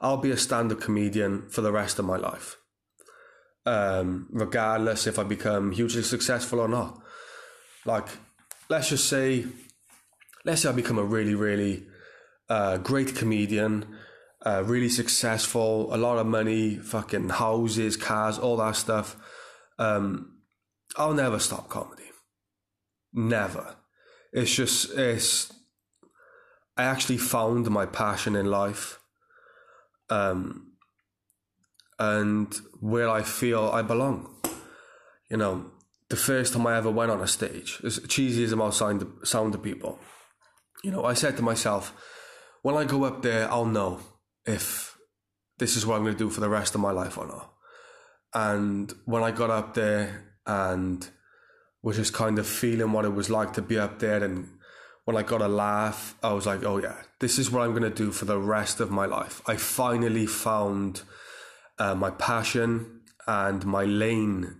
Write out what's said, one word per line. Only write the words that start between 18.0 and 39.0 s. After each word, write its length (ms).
all 200
that 180
stuff. 400
Um, 640
I'll 160
never 260
stop 300
comedy. 420
Never. 640
It's 200
just, 440
it's, 560
I 60
actually 340
found 520
my 160
passion 520
in 80
life, 540
um, 640
and 580
where 300
I 120
feel 460
I 140
belong. 520
You 60
know, 360
the 80
first 380
time 120
I 120
ever 120
went 220
on 80
a 80
stage, 560
as 240
cheesy 380
as 80
it 20
might 180
sound, 320